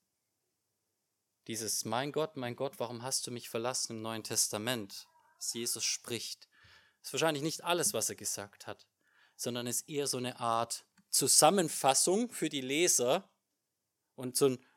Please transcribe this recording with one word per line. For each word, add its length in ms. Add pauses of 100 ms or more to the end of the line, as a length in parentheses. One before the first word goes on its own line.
(1500)
Dieses 380
„Mein 260
Gott, 240
mein 200
Gott, 240
warum 240
hast 240
du 40
mich 180
verlassen?“ 480
im 40
Neuen 220
Testament, 840 (300)
das 160
Jesus 300
spricht, 640 (560)
ist 100
wahrscheinlich 300
nicht 200
alles, 300
was 160
er 60
gesagt 520
hat, 180 (500)
sondern 320
ist 200
eher 200
so 100
eine 220
Art 460 (240)
Zusammenfassung 1200
für 180
die 120
Leser 680 (840)
und 200
so 120
ein 180 (120)